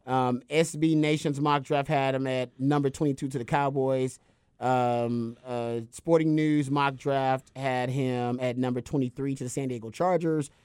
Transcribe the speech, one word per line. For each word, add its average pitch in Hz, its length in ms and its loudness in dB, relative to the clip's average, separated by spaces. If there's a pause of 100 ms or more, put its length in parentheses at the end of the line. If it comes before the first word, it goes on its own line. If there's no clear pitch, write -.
Um, 127 420 0
S 160 280 0
B 160 180 2
Nation's 151 460 0
mock 147 240 2
draft 143 240 0
had 135 260 2
him 135 120 -2
at 127 320 -4
number 143 300 2
twenty-two 139 400 -2
to 135 100 -4
the 117 60 -4
Cowboys. 135 720 0 (420)
Um, 120 840 0
uh, 120 360 -4 (100)
Sporting 160 440 2
News 151 360 2
mock 139 260 2
draft 135 600 0
had 131 340 -2
him 123 500 -2
at 123 160 -2
number 127 240 0
twenty-three 135 540 -4
to 123 100 -8
the 123 60 -6
San 135 180 -4
Diego 113 220 -8
Chargers. 165 600 0 (140)